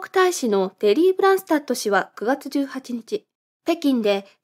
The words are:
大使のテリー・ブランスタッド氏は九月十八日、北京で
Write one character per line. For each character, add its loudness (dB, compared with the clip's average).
大 2
使 -4
の 0
テ 0
リ 4
ー・ -6
ブ -2
ラ 4
ン 2
ス -10
タ 0
ッ -2
ド -4
氏 -4
は 0
九 -10
月 -2
十 -4
八 -12
日、 -10
北 0
京 0
で 0